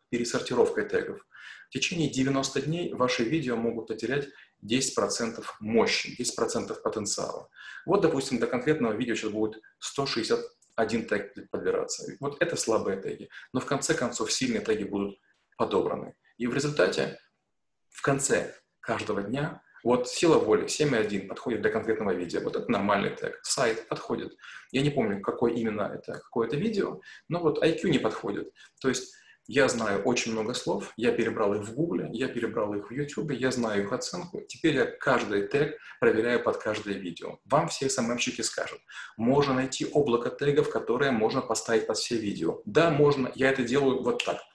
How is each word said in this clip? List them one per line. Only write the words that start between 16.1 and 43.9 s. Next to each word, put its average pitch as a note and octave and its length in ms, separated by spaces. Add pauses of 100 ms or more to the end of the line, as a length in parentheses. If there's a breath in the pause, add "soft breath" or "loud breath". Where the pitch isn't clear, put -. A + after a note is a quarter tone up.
И B2 100
в A#2+ 60
результате D3 640 (720)
в - 120
конце C3 540 (240)
каждого G2+ 420
дня C3+ 400 (220 soft breath)
вот B2 260
сила D#3+ 300
воли G#2+ 280
семь C#3+ 280
и - 20
один G2+ 300
подходит A2 340
для G#2+ 80
конкретного A2 420
видео. F2+ 300
Вот - 140
это - 160
нормальный G2 440
тег. - 280
Сайт A#2 440
подходит. - 480 (360 loud breath)
Я C3 100
не D3 80
помню, G#2+ 320
какой A#2+ 320
именно A2 300
это, - 300
какое - 340
это - 80
видео, G3 460 (260 loud breath)
но E3+ 120
вот D#3 220
I E3 160
Q G3 120
не C3 100
подходит. - 520 (300 loud breath)
То C3+ 80
есть - 240 (320 loud breath)
я B2+ 220
знаю G#2+ 360
очень A#2 280
много A2 220
слов, G2+ 420
я A#2 160
перебрал A2 420
их G#2 140
в A2+ 80
Гугле, E3 380
я B2+ 160
перебрал A2 460
их G2+ 140
в A#2 40
Ютубе, C#3+ 420
я B2+ 160
знаю A2 320
их G2 80
оценку. - 560
Теперь D3+ 280
я B2 100
каждый G#2 640
тег D3+ 280 (220 loud breath)
проверяю A#2 420
под - 160
каждое G#2 380
видео. F2 480
Вам D#3+ 240
все C3+ 200
S C3 100
M A#2 120
M-щики A#2+ 320
скажут, - 380 (380 loud breath)
можно C3+ 360
найти C3 320
облако B2 440
тегов, C#3+ 400
которые B2+ 420
можно A2 300
поставить A2+ 460
под A2 100
все - 200
видео. E2+ 480
Да, D3+ 240
можно, C#3 460
я C3 160
это C3 120
делаю B2+ 380